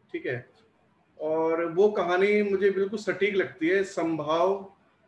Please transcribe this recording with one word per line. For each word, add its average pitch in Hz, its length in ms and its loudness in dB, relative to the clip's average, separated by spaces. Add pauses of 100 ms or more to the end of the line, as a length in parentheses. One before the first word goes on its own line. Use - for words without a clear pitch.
(120)
ठीक 165 140 -8
है, 123 240 -6 (720)
और 160 440 0
वो 185 260 4
कहानी 196 520 2
मुझे 196 280 2
बिल्कुल 202 280 -2
सटीक 196 360 -2
लगती 160 320 -2
है 190 160 2
संभाव 170 920 -2 (340)